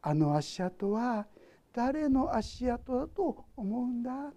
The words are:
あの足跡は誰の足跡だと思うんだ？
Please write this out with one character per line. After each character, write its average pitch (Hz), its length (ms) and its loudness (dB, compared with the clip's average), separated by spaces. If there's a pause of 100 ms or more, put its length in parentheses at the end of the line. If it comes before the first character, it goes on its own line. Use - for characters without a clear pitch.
あ 151 100 0
の 147 220 4
足 151 260 -2
跡 185 300 -2
は 220 360 0 (480)
誰 285 340 0
の 262 260 4
足 240 360 0
跡 247 260 -4
だ 277 120 0
と - 360 -2 (100)
思 226 280 -2
う 247 40 0
ん 240 160 -2
だ？ 269 340 -6